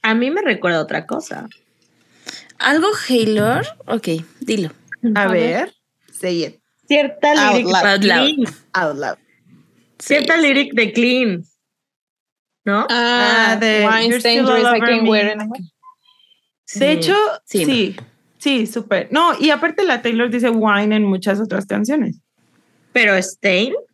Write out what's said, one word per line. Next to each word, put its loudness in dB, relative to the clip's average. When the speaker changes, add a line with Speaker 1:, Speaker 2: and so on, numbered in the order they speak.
Speaker 1:
a 0
mí 0
me -4
recuerda -2
otra -8
cosa. -10
Speaker 2:
¿Algo 0
Haylor? 0
Ok, -4
dilo. -4
Speaker 3:
A 0
Speaker 4:
A 0
ver. 2
Speaker 3:
ver, -20
say -4
it. -12
Speaker 1:
Cierta 2
Speaker 4:
Out 4
Speaker 1:
lyric 0
Speaker 4:
loud. 2
Speaker 1:
de 4
Speaker 2:
Out 2
loud. 2
Speaker 1:
Clean. -2
Speaker 3:
Out -2
loud. -6
Speaker 2:
Sí. -16
Speaker 1:
Cierta 0
lyric 2
de 0
Clean. 0
¿No? 0
Speaker 4:
Ah, 2
Speaker 3:
Ah, 0
de 2
Speaker 4:
"Wine 2
Speaker 3:
"You're 0
Speaker 4:
stained 2
Speaker 3:
still 4
all 2
Speaker 4:
dress 2
I 2
Speaker 3:
over 0
Speaker 4:
can 2
Speaker 3:
me". 2
Speaker 4:
wear 2
anywhere". -8
Speaker 3:
De 0
Speaker 1:
Sí. 4
Speaker 3:
hecho, 0
Speaker 2:
Siempre. 0
Speaker 3:
sí. -2
Sí, 0
súper. -4
No, 2
y 2
aparte 0
la 0
Taylor -2
dice 0
wine 2
en 2
muchas -2
otras -4
canciones. -2
Speaker 1:
Pero 4
Stain. -2